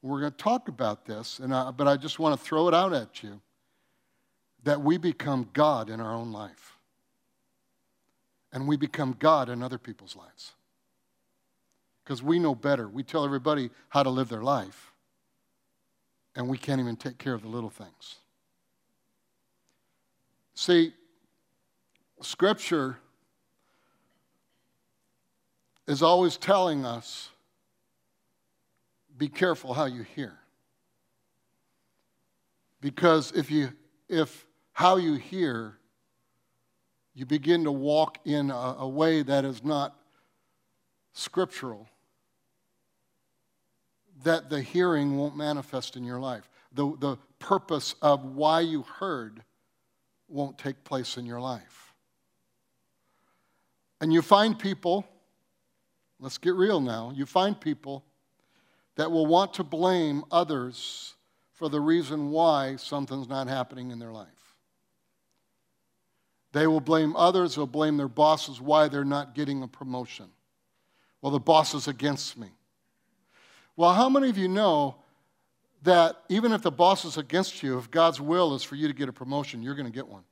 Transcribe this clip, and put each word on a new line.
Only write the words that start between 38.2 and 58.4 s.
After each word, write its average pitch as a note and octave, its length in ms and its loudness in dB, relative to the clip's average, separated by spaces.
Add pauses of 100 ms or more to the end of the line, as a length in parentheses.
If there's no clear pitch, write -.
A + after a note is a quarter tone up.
in C#3+ 260 0
a, C3+ 40 -4
a C3 340 -6
way D#3 340 2
that C#3 220 2
is B2 180 -8
not C#3+ 380 -4 (1120)
scriptural, B2 760 -6 (2250)
that D#3+ 260 0
the C#3+ 140 -2
hearing D3 540 2
won't C#3+ 200 -2
manifest D3 600 -6
in B2 80 -10
your B2 160 -8
life. B2+ 280 -10 (240)
The, C#3+ 260 -2
the C3+ 180 -2 (220)
purpose - 600 -2
of C#3+ 240 4
why D3+ 360 2
you D#3+ 220 -2
heard A#2 600 -8 (840)
won't C#3 280 -6
take C3 280 -10
place C3 320 -6
in B2 100 -12
your A#2+ 140 -10
life. - 540 -12 (2000)
And D#3 120 2
you E3 100 6
find G#3 340 6
people, F#3+ 480 -4 (1160)
let's C3 180 -14
get F3+ 160 0
real F#3 260 2
now, A#2 300 -4
you C#3 160 -6
find G3 340 0
people C#3 440 -8 (880)